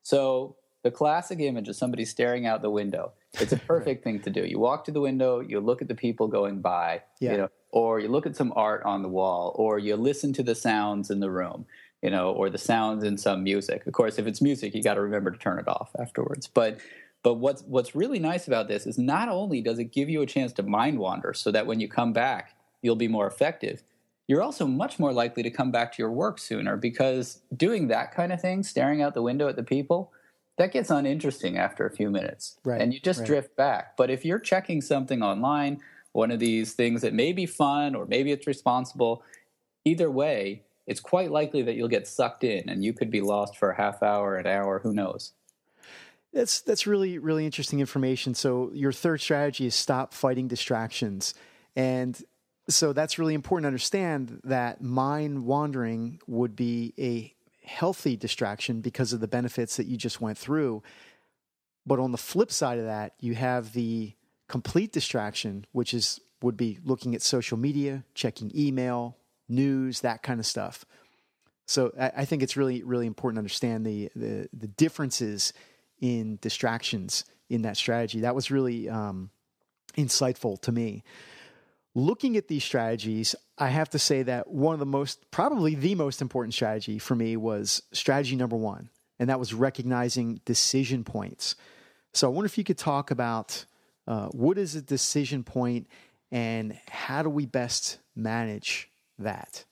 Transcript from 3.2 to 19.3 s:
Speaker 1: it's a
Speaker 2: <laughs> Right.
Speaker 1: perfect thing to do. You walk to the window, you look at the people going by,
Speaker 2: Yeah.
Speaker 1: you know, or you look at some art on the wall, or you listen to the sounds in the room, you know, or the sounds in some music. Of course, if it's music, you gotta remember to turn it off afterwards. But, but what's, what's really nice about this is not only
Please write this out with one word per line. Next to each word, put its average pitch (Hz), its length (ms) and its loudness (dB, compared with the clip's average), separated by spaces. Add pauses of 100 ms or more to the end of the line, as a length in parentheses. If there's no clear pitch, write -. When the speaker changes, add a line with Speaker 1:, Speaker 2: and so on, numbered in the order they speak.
Speaker 1:
it's - 140 2
a - 20 4
Speaker 2:
<laughs> - 20 -2
Right. - 100 -8
Speaker 1:
perfect 156 360 2
thing 107 180 -2
to 101 80 -6
do. 95 160 0
You 90 140 -2
walk 131 260 2
to 156 60 -6
the 147 100 0
window, 131 380 2
you 107 200 -2
look 117 220 2
at - 60 -6
the 117 80 -4
people 117 320 0
going 101 340 0
by, 87 400 0 (180)
Speaker 2:
Yeah. 123 120 0
Speaker 1:
you 104 60 2
know, 98 120 0 (220)
or 113 280 4
you 107 80 -4
look 139 200 0
at - 80 -6
some 123 200 0
art 107 280 2
on 101 180 0
the 92 80 -4
wall, 92 460 2
or 107 240 4
you 104 160 0
listen 139 380 0
to 131 100 -2
the 117 120 2
sounds 104 540 0
in 101 120 0
the 95 100 0
room, 90 340 -4 (380)
you - 80 2
know, 92 200 2
or 98 180 2
the 98 100 -6
sounds 110 440 2
in 101 140 0
some 98 260 2
music. 98 440 0
Of - 60 -6
course, 110 260 2
if 107 80 -2
it's 107 140 -2
music, 120 340 2
you 110 80 -2
gotta 104 180 4
remember 101 300 0
to - 80 -12
turn 92 200 -2
it - 80 -4
off - 220 -2 (100)
afterwards. 123 480 -4
But, 113 300 2 (460)
but 120 120 6
what's, 135 280 0
what's 127 320 0
really 220 240 0
nice 170 280 -2
about 113 200 2
this 104 180 -2
is 117 140 -2
not 147 280 2
only 185 340 0